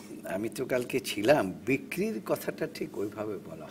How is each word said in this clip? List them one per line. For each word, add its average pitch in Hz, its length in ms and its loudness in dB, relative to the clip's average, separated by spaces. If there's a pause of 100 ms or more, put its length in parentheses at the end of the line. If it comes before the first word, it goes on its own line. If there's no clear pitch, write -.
(240)
আমি 107 260 -2
তো 135 160 -4
কালকে 127 340 2
ছিলাম, 104 540 4 (120)
বিক্রির 190 600 0
কথাটা - 500 0
ঠিক - 220 -6
ওইভাবে 104 400 -2
বলা 80 340 -10